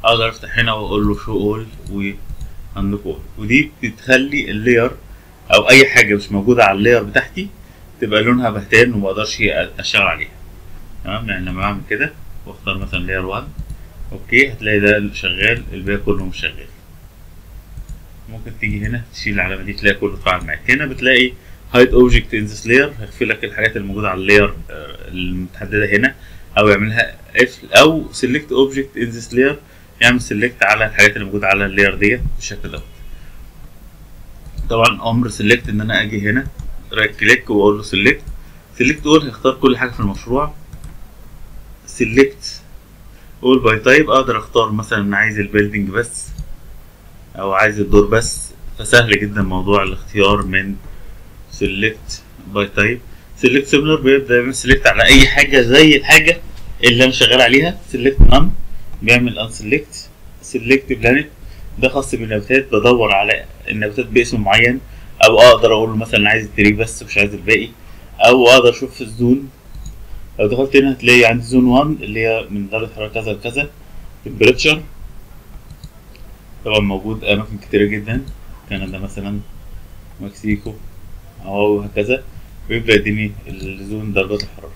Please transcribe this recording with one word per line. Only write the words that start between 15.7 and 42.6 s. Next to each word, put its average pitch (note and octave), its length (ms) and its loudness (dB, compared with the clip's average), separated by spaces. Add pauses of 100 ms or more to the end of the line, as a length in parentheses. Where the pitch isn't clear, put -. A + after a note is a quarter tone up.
الباقي F#2+ 240 -4
كله F#2+ 280 -2
مش F2 160 -10
شغال. D2+ 260 -12 (1600)
ممكن A2+ 220 -14 (100)
تيجي G#2 240 -6
هنا A#2+ 180 -6 (100)
تشيل G#2 200 -6
العلامة F#2+ 300 -6
دي، G2 100 -10
تلاقي G2 220 -2
كله F#2+ 180 -4
اتفعل F#2 320 -4
معاك. D2+ 260 -6
هنا C#3+ 140 -2
بتلاقي B2+ 480 0 (400)
hide B2 180 6
object A#2+ 400 4
in G#2+ 200 -4
this G#2 140 -14
layer، C3+ 360 2
هيخفي A2 240 -6
لك A2 180 -4
الحاجات A2 340 -4
اللي G2 100 -6
موجودة G2+ 220 -4
على F#2 120 -4
اللاير، G2+ 320 4 (160)
آه، D#2 380 -16
المتحددة F#2 880 -4
هنا، B2+ 200 2 (420)
أو G#2 100 4
يعملها G#2+ 480 0 (240)
قفل، - 340 -2
أو D3+ 400 6
select C#3 360 -4
object C3+ 500 -2
in A#2 140 -4
this A#2 220 -14
layer، C#3 200 2 (460)
يعمل A#2+ 200 4
سيلكت A2+ 420 -2
على G#2+ 220 2
الحاجات G#2 280 2
اللي G#2+ 120 -6
موجودة G2+ 220 -4
على G2 180 2
اللاير G2 300 2
ديت G#2 260 0 (140)
بالشكل - 360 -10
دوت. D2+ 120 -12 (1900)
طبعًا A2+ 400 0
أمر A#2 200 0
سيلكت G#2+ 400 -2
إن G#2 120 -2
أنا G#2+ 200 -2
أجي G#2 280 -4
هنا B2+ 180 -2 (460)
رايت G#2+ 260 -2
كليك A2+ 300 0
وأقول G#2 280 4
له G#2 60 -10
سيلكت، G2+ 380 0 (560)
سيلكت D3 280 -2
أول D3+ 160 6
هيختار C3 320 -2
كل B2+ 240 2
حاجة B2+ 120 -4
في A#2+ 100 -12
المشروع. A#2 540 -4 (1300)
سيلكت - 760 0 (840)